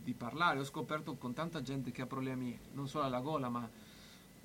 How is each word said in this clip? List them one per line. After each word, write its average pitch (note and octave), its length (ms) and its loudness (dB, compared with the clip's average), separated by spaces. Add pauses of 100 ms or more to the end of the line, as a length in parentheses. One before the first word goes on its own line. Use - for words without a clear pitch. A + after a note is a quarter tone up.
di B2+ 120 0
parlare. C#3+ 440 4
Ho C#3 60 2
scoperto D3+ 520 0
con B2 180 -2
tanta E3 280 0
gente C3 300 0
che C3+ 100 -4
ha B2+ 40 -2
problemi B2+ 520 -2 (140)
non C#3 160 -2
solo D3 160 2
alla B2+ 160 2
gola, C#3 280 2
ma, A#2+ 200 0 (760)